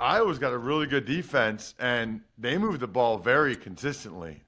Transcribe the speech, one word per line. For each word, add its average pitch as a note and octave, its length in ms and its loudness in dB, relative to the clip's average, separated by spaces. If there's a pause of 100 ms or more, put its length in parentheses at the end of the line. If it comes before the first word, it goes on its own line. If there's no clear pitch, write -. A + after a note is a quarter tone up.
Iowa's E3+ 380 2
got C3 160 0
a B2 40 -4
really D3 280 0
good C3 180 0
defense, A#2+ 720 0
and A#2 440 -2 (160)
they B2 180 -2
moved G3 240 0
the B2 80 -4
ball A2+ 300 2
very C#3 360 4
consistently F#2 920 -10